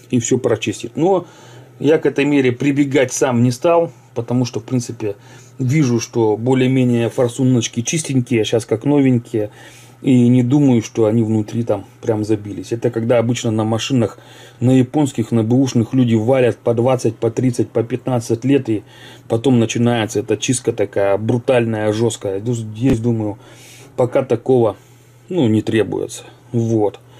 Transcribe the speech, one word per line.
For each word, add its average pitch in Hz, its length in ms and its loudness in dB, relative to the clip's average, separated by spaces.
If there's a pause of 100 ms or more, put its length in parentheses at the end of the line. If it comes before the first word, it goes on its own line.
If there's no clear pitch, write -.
(120)
и 127 80 2
все 127 180 0
прочистит. 113 600 -4
Но 180 280 0 (540)
я 147 180 2
к 156 80 -2
этой 139 200 0
мере 139 260 2
прибегать 139 640 0
сам 123 280 2
не 123 100 4
стал, 170 400 0 (240)
потому 120 280 -2
что, 120 160 -6
в - 40 -14
принципе, 117 520 -6 (440)
вижу, 127 400 2
что 110 380 0
более-менее 127 720 2
форсуночки 123 720 0
чистенькие, 127 640 -2
щас 110 200 0
как 107 200 -4
новенькие, 120 640 0 (500)
и 123 280 4
не 127 140 4
думаю, 127 380 4
что 113 240 -2
они 113 180 2
внутри 110 400 -2
там 104 220 -4 (160)
прям 110 220 -2
забились. 104 480 -6
Это 120 180 -2
когда 117 280 0
обычно 117 340 -2
на 110 140 -2
машинах, 113 520 -2 (440)
на 123 100 2
японских, 131 600 0
на 113 120 2
бэушных 123 500 0
люди 123 220 2
валят 117 420 2
по - 160 -2
двадцать, 120 440 0
по 113 120 -2
тридцать, 123 400 -2
по 113 140 -2
пятнадцать 120 600 -4
лет, 135 240 0
и 107 140 -4 (440)
потом 117 320 2
начинается 117 600 0
эта 104 180 -2
чистка - 340 -4
такая 98 460 -2
брутальная, 113 760 0
жесткая. 107 480 -2
Ду-, 120 140 -4
здесь, 113 460 -2
думаю, 110 380 -4 (600)
пока 127 260 0
такого, 117 540 0 (500)
ну, 165 200 0
не 107 140 2
требуется. 98 600 -4 (300)
Вот. 113 480 -2 (180)